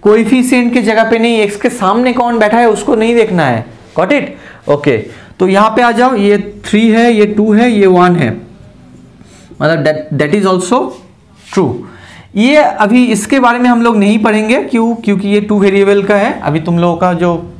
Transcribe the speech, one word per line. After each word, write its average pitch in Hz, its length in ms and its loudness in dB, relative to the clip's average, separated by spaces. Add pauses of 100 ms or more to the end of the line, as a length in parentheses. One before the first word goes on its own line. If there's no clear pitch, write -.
Coefficient 240 680 2
के 240 100 0
जगह 220 280 0
पे 226 80 0
नहीं, 226 200 0
एक्स 208 180 -2
के - 120 -4
सामने 240 440 -2
कौन 240 260 -2
बैठा 214 200 2
है 240 120 2
उसको 226 240 -2
नहीं 226 200 0
देखना 180 300 0
है, 120 220 -2 (300)
Got 190 160 0
it? 269 240 -4 (320)
Okay, 143 300 0 (400)
तो 185 100 0
यहाँ 202 220 2
पे 220 120 0
आ 240 100 2
जाओ, 247 220 0
ये 202 500 -2
थ्री 220 240 0
है, 233 240 2
ये 208 140 2
टू 208 260 0
है, 233 200 2
ये 202 140 2
वन 180 300 4
है, 135 320 -4 (1120)
मतलब 151 220 0
that, 151 380 -2
that 160 200 0
is 190 100 0
also 185 320 -2 (680)
true। 156 180 0 (640)
ये 247 200 2
अभी 247 480 2
इसके 220 360 -2
बारे 247 180 0
में 247 120 2
हम 233 120 2
लोग 233 140 0
नहीं 208 220 2
पढ़ेंगे, 214 440 0
क्यों? 233 320 -2
क्योंकि 202 340 -4
ये 208 120 2
टू 208 180 -2
variable 196 440 2
का 202 140 0
है। 214 240 -2
अभी 151 200 -2
तुम 170 180 -2
लोगों 170 180 0
का 180 160 0
जो 175 480 -4